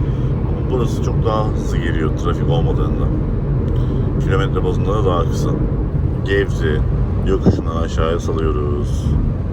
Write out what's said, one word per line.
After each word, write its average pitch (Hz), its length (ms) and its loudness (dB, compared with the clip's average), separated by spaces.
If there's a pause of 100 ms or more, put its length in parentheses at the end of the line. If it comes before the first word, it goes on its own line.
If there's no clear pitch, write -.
(480)
Ama - 220 -2
burası - 320 0
çok - 240 0
daha 107 220 0
hızlı - 300 0
geliyor - 380 0
trafik - 340 0
olmadığında. 113 540 0 (1200)
Kilometre - 400 0
bazında 92 300 0
da - 100 2
daha 87 260 2
kısa. - 200 0 (720)
Gebze 101 560 0 (460)
yokuşundan 82 500 2
aşağıya 82 440 0
salıyoruz. 76 840 -2 (480)